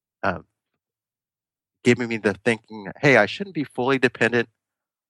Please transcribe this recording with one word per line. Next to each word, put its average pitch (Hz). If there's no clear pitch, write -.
um, 92
giving 120
me 117
the 104
thinking, 110
"Hey, 139
I 104
shouldn't 196
be 147
fully 127
dependent 120